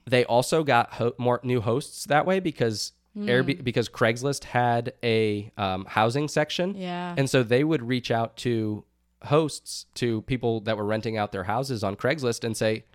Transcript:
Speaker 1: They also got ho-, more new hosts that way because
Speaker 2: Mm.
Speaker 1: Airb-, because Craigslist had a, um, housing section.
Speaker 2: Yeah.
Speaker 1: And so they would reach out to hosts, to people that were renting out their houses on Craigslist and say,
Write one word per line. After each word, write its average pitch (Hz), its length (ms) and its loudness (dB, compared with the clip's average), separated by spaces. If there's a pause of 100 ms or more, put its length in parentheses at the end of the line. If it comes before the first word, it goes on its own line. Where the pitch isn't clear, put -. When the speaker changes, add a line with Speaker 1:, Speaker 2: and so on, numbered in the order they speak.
Speaker 1:
They 123 180 4
also 123 400 2
got 120 300 2
ho-, 117 220 0
more 120 260 0
new 123 180 0
hosts 120 460 -4
that 147 200 2
way 190 140 2
because 123 520 -2 (260)
Speaker 2:
Mm. 208 80 -6
Speaker 1:
Airb-, 131 380 2
because 120 240 0
Craigslist 123 560 0
had 120 480 0 (100)
a, 110 540 0
um, 95 320 -2
housing 120 400 2
section. 180 480 -2
Speaker 2:
Yeah. 175 420 -8
Speaker 1:
And 135 100 0
so 131 140 4
they 123 220 2
would 156 180 0
reach 120 300 -2
out 113 240 -2
to 110 480 -2 (400)
hosts, - 640 -2 (100)
to 113 260 0
people 117 380 -2
that 107 160 -2
were 104 80 -4
renting 110 320 -2
out 104 160 -2
their 98 100 -4
houses 113 400 -2
on 101 140 0
Craigslist 127 480 0
and 113 120 -4
say, 110 280 0 (100)